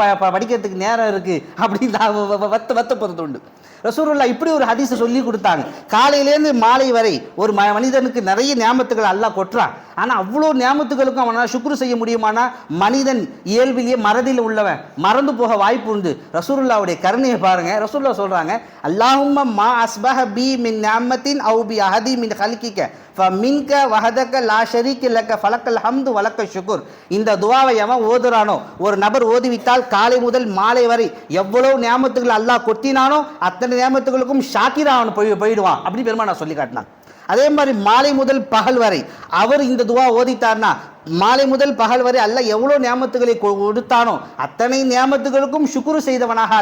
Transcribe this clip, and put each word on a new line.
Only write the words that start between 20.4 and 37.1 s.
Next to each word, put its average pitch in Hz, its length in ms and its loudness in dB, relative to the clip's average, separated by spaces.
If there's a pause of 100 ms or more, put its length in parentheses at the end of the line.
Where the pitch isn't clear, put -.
மின் 220 200 -2
நிஅமத்தின் 254 560 -2 (100)
அவு 226 200 2
பி 226 60 -4 (100)
அஹதி 220 260 0 (100)
மின் 214 180 -4
ஹல்கிக 214 480 -6 (280)
ஃப 190 120 2 (140)
மின்க 277 280 0 (220)
வஹதக 240 580 0
லா 214 80 2 (140)
ஷரீக 247 440 0
லக 220 260 -2
ஃபலக்கல் 233 420 -2
ஹம்து 262 340 -2
வலக்க 214 360 -2
ஷுக்குர்." 185 280 -6 (340)
இந்த 214 260 0
துவாவை 254 320 4 (100)
எவன் 233 280 0
ஓதுறானோ, 226 440 2 (300)
ஒரு 202 180 2
நபர் 233 300 2
ஓதிவிட்டால் 247 600 0
காலை 247 320 4
முதல் 240 200 0 (140)
மாலை 240 320 2
வரை 233 160 0 (340)
எவ்வளவு 247 320 2 (120)
நியாமத்துகள் 247 520 0
அல்லாஹ் 233 300 0
கொட்டினானோ 269 520 2 (280)
அத்தனை 247 320 -4
நியாமத்துகளுக்கும் 262 720 0
ஷாக்கிரா 262 460 2
அவன் 220 200 -2
போய், 208 240 2
போயிடுவான் 208 420 2
அப்படின்னு 226 260 -4
பெருமானார் 208 320 -2
சொல்லி 156 160 -8
காட்டினான். 120 320 -8 (420)